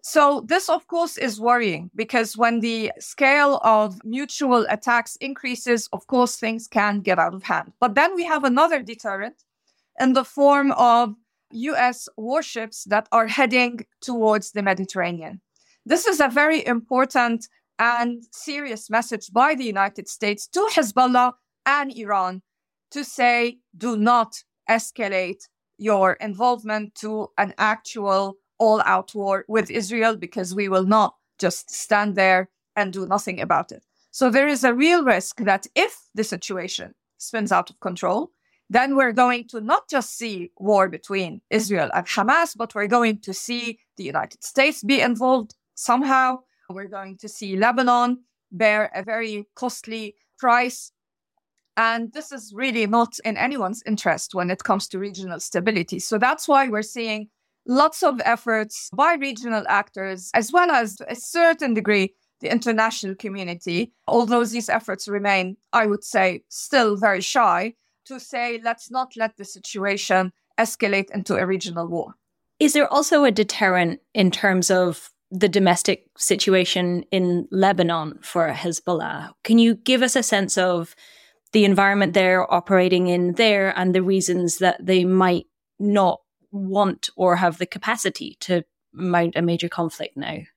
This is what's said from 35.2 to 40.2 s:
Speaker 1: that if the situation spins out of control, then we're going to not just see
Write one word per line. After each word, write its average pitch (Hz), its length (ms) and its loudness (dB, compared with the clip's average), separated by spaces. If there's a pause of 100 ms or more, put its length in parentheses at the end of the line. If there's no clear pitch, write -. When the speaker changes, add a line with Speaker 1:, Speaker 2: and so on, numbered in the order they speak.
Speaker 1:
that 196 340 0
if - 400 -2
the 214 100 -2
situation - 680 -10 (240)
spins 220 340 -4
out 180 180 2
of - 100 -20
control, 185 500 -4 (400)
then 254 260 2
we're 262 160 2
going 247 360 0
to 233 120 -10
not 247 300 -2
just - 260 -2
see 196 400 -8